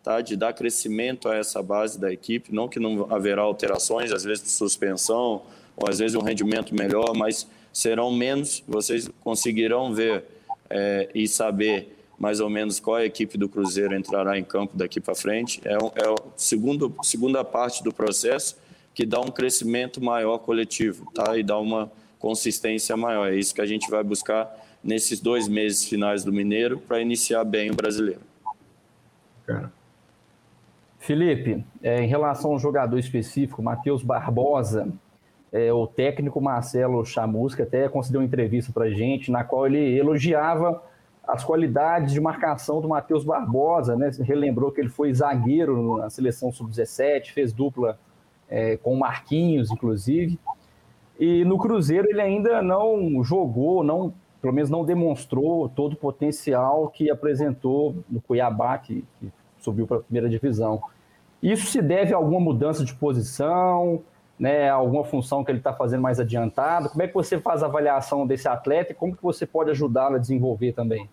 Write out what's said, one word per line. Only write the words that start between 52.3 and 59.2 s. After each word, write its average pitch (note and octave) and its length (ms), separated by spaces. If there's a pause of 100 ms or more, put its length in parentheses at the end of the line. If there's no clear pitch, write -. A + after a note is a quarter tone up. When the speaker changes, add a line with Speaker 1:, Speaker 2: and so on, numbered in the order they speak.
Speaker 3:
não F#3+ 640
jogou, D#3+ 600
não, E3 300 (280)
pelo B2+ 120
menos C#3+ 160
não E3 140
demonstrou D#3+ 840
todo C#3+ 240
o D#3 40
potencial D3 920
que D3+ 200
apresentou C#3+ 840 (140)
no A#2+ 120
Cuiabá, A#2+ 560
que, - 260 (160)
que G2+ 120 (280)